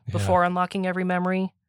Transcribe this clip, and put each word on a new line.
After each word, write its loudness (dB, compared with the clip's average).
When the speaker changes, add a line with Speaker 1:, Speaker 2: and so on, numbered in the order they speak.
Speaker 1:
Yeah. -4
Speaker 2:
before 2
unlocking 0
every -2
memory. -2